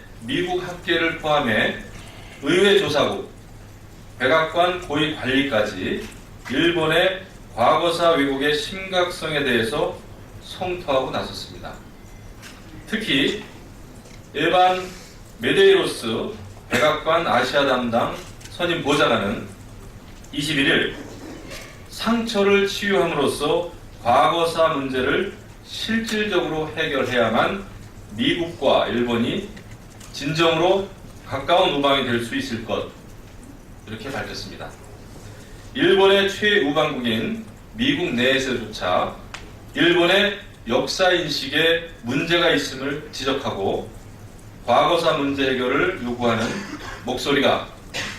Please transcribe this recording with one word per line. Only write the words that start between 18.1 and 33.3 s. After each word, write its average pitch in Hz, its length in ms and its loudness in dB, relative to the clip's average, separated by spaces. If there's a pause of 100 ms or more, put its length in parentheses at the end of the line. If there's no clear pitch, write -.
선임 170 320 -2
보좌관은 120 680 2 (840)
이십일일 147 640 0 (920)
상처를 202 800 2
치유함으로써 165 1040 0 (300)
과거사 160 680 4
문제를 139 680 0 (300)
실질적으로 180 1120 -2
해결해야만 131 880 0 (520)
미국과 139 680 2
일본이 117 640 0 (640)
진정으로 165 760 2 (380)
가까운 170 480 2
우방이 139 300 2
될 117 200 0
수 135 120 -6
있을 120 280 -4
것, 101 240 -4 (1000)